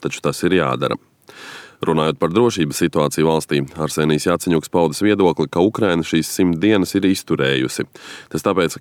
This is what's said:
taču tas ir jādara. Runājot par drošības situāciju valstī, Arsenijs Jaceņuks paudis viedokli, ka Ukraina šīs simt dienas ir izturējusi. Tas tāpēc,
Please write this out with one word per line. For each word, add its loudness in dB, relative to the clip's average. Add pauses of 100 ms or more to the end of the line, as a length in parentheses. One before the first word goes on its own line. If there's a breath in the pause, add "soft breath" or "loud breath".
taču -8
tas -4
ir 2
jādara. -2 (800 loud breath)
Runājot 0
par 0
drošības 0
situāciju 0
valstī, 0 (180)
Arsenijs 0
Jaceņuks 0
paudis 0
viedokli, 2
ka 0
Ukraina 0
šīs -2
simt 0
dienas 2
ir 2
izturējusi. -2 (420 loud breath)
Tas -6
tāpēc, 0